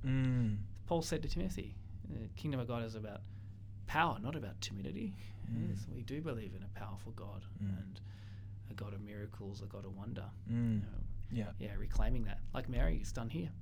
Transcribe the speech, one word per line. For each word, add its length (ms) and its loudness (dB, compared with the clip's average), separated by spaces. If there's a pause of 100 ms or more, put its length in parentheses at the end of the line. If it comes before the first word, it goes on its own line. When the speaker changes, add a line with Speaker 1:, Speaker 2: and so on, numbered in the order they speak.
Speaker 1:
Mm. 540 6 (260)
Speaker 2:
Paul 160 4
said 220 0
to 60 0
Timothy, 460 0 (340)
"The 260 -4
kingdom 240 0
of 80 0
God 160 0
is 120 -4
about 260 -6 (680)
power, 320 4
not 160 0
about 260 -4
timidity." 540 -2 (340)
Speaker 1:
Mm. 200 0
Speaker 2:
Yes, 180 -2
we 160 -4
do 180 -2
believe 320 -2
in 100 -6
a 60 -6
powerful 440 -6
God 320 -6 (160)
Speaker 1:
Mm. 200 2
Speaker 2:
and 200 -8 (680)
a 40 -6
God 200 -4
of 80 -4
miracles, 600 -6
a 40 -6
God 200 -6
of 100 -6
wonder. 340 -4 (180)
Speaker 1:
Mm. 280 4
Speaker 2:
You 60 6
know, 220 -2 (280)
Speaker 1:
Yeah. 280 0
Speaker 2:
yeah, 160 -2
reclaiming 500 6
that, 160 2 (120)
like 160 0
Mary 300 6
has 120 0
done 180 0
here. 220 0 (100)